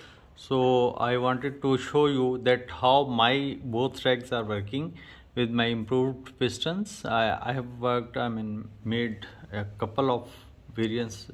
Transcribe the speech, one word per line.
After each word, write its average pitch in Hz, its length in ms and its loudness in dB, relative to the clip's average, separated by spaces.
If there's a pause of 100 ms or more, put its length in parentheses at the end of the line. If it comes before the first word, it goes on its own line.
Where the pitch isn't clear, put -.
(360)
So 127 560 4
I 123 260 0
wanted 127 460 0
to 135 160 4
show 147 260 2
you 127 380 2
that 123 260 4
how 135 360 4
my 127 580 2
both 127 420 -2
rags 123 260 0
are 117 120 0
working 107 500 -4 (400)
with 120 160 0
my 117 160 0
improved 127 720 -2
pistons. 160 680 -4
I, 113 380 0
I 120 100 -4
have 131 140 -4 (140)
worked, 123 360 0
I 120 140 0
mean, 107 400 -6 (160)
made 110 400 -2 (260)
a 101 140 -4 (140)
couple 127 320 0
of 117 180 -4 (460)
variants, 113 580 -4